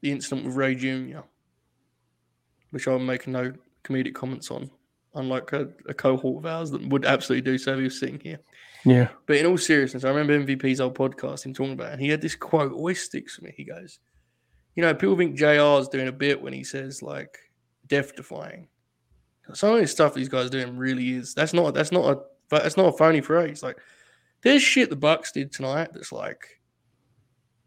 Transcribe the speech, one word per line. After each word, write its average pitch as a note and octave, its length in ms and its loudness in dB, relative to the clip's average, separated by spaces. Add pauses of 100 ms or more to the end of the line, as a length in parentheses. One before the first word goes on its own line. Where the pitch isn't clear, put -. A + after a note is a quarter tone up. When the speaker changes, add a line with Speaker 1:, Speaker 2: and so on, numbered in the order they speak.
Speaker 1:
the C#3+ 100 -2
incident C3 340 -6
with B2+ 100 -6
Ray C3+ 180 0
Junior, C3 500 -6 (1500)
which C#3 160 -10
I'm C3 200 0
making B2+ 260 -6
no B2+ 200 -4 (300)
comedic C3 320 -4
comments - 360 -10
on, B2+ 200 -12 (440)
unlike B2+ 400 -6
a, C#3 140 -4 (200)
a C#3 60 -10
cohort C3 500 0
of - 20 -8
ours D#3+ 260 -6
that - 160 -6
would C3+ 180 0
absolutely C3+ 440 2
do C3 60 2
so C3 160 -2
if C3+ 60 -4
he C3 60 -2
was C3 140 -6
sitting C#3 220 -8
here. - 200 -14 (440)
Speaker 2:
Yeah. B2 260 8 (160)
Speaker 1:
But D3 100 4
in D3+ 100 4
all F3+ 120 4
seriousness, C3+ 460 2
I C3 40 0
remember D3 240 2
M D3 120 2
V C3+ 120 -2
P's C3 240 0
old C3 160 -2
podcast, C#3 500 -4
him C3 80 -10
talking C3+ 200 -4
about - 160 -10
it, - 20 -12
and C3+ 100 -10
he C#3 60 0
had D3+ 120 0
this D#3+ 140 -6
quote, D3 380 0
always E3+ 280 -4
sticks - 380 -12
with - 60 -20
me. - 120 -20
He D2 60 -14
goes, - 380 -18 (760)
You E3+ 80 -4
know, E3 100 4
people F#3+ 240 2
think E3 200 0
J D3 220 6
R's C#3+ 300 4
doing C3 200 -4
a C3 40 -6
bit C#3 300 -2
when C3 100 -10
he C3 120 -12
says, C3+ 360 -10
like, C#3 380 -12 (480)
death-defying. - 840 -6 (840)
Some G#3+ 200 2
of A#3 60 4
the F3+ 60 4
stuff D3 280 2
these C3 140 -4
guys C3 180 -2
are B2 40 -8
doing B2+ 260 -6
really B2+ 360 -2
is, B2+ 220 -8
that's D#3+ 180 0
not, E3 220 2
that's D3+ 180 0
not F3+ 180 4
a, C#3 100 0 (280)
that's - 280 2
not F#3+ 180 6
a - 20 -14
phony D#3+ 240 6
phrase. D3+ 420 0
Like, C3 160 -8 (640)
there's C4 200 6
shit - 260 4
the D3 80 -6
Bucks D#3 360 2
did C#3 200 -6
tonight C#3 400 -4
that's D#3+ 200 -16
like, - 480 -12 (1080)